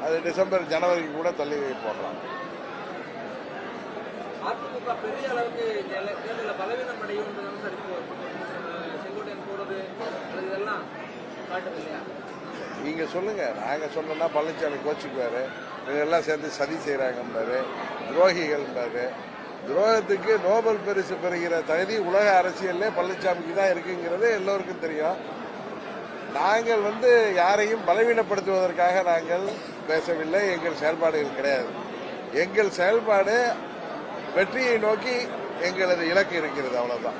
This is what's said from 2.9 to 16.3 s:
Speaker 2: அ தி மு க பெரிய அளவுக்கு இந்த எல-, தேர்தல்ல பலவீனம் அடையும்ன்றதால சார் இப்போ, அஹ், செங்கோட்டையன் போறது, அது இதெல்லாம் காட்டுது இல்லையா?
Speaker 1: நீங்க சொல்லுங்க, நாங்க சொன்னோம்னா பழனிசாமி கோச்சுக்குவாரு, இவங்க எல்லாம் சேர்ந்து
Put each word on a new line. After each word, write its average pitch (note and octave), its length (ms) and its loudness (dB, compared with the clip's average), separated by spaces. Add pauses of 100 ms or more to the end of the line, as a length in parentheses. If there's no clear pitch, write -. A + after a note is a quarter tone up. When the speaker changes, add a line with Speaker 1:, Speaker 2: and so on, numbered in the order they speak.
Speaker 2:
அ - 100 -2
தி - 140 -8
மு B3 140 -6
க A#3+ 80 -2 (100)
பெரிய C4+ 280 -4
அளவுக்கு A#3+ 320 -2 (180)
இந்த F#3+ 180 -6
எல-, G#3 240 -6
தேர்தல்ல A3+ 360 -6
பலவீனம் A#3+ 440 -4
அடையும்ன்றதால G3+ 600 -6
சார் F#3 140 -6
இப்போ, F#3 180 -8 (720)
அஹ், E3 340 -8
செங்கோட்டையன் G3+ 460 -8
போறது, G3 300 -6 (560)
அது F#3 160 -6
இதெல்லாம் F#3+ 340 -4 (640)
காட்டுது F3+ 300 -6
இல்லையா? - 220 -8 (840)
Speaker 1:
நீங்க D#3+ 180 -2 (120)
சொல்லுங்க, G3 280 -2 (200)
நாங்க D3 340 -2
சொன்னோம்னா D#3 400 -2
பழனிசாமி D3+ 500 0
கோச்சுக்குவாரு, B2+ 560 -2 (400)
இவங்க C#3+ 240 -2
எல்லாம் E3 220 4
சேர்ந்து D3+ 220 0 (100)